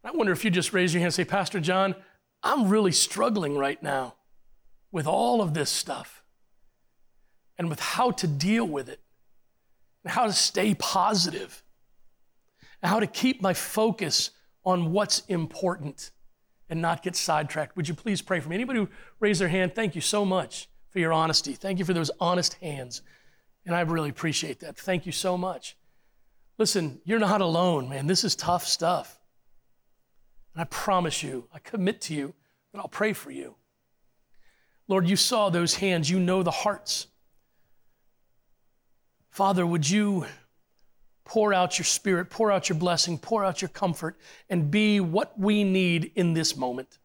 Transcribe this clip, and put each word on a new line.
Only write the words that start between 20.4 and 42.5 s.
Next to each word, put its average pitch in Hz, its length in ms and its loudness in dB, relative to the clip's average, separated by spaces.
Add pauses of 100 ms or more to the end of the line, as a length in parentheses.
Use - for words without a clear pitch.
for 185 120 -4
your 165 120 2
honesty. 160 420 2
Thank 190 240 -4
you 190 60 -2
for 180 80 0
those 165 180 0 (100)
honest 180 340 0
hands. 139 480 -10 (640)
And 170 80 -2
I 175 60 0
really 160 280 -2
appreciate 156 520 -4
that. - 180 -14
Thank 180 260 -2
you 170 80 -8
so 180 240 -2
much. 180 400 -8 (800)
Listen, 165 480 0
you're 220 140 0
not 202 240 4
alone, 165 480 2
man. 139 160 -4
This 180 180 2
is 160 100 0
tough 175 320 0
stuff. - 520 -2 (1400)
And 165 60 -4
I - 120 -10
promise 175 460 0
you, 131 320 -8
I 151 60 -18
commit 202 400 -2
to 160 140 -8
you 147 200 -6 (380)
that 196 80 -14
I'll - 80 -10
pray 214 240 -2
for - 180 -10
you. 139 240 -14 (1300)
Lord, 190 200 4
you 196 60 4
saw 208 360 2
those 170 260 2
hands. 175 340 0
You 185 80 2
know 185 240 2
the 175 80 2
hearts. - 560 -4 (2250)
Father, 196 340 2
would 170 240 2
you 202 380 2 (960)
pour 208 300 2
out 180 240 2
your 180 60 -4
spirit, 175 440 0
pour 214 220 2